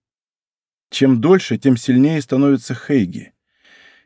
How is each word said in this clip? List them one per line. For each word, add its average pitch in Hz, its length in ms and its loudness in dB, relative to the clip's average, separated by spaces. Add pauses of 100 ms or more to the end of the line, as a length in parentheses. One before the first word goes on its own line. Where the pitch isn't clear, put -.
(920)
«Чем 131 280 2
дольше, 156 380 0
тем 131 200 0
сильнее 139 440 0
становятся 135 540 -2
Хейги. 117 580 -4 (720)